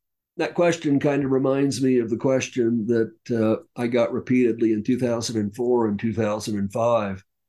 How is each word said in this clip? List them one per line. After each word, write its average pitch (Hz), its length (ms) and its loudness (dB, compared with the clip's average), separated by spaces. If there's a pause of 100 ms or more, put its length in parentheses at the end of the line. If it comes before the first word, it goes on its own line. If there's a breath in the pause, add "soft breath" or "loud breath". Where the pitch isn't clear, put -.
(380)
that 160 160 -4
question 165 440 2
kind 143 240 0
of 131 80 -2
reminds 135 520 0
me 127 160 4
of 113 100 0
the 113 80 -2
question 120 720 0
that, 113 260 0 (180)
uh, 110 320 0 (140)
I 120 120 -4
got 117 240 0
repeatedly 117 600 2
in 104 100 -2
two 123 160 0
thousand 117 400 -2
and 104 160 -2
four 120 320 2
and 104 140 -2
two 113 140 -2
thousand 107 440 -2
and 98 140 -4
five. 113 500 0 (260)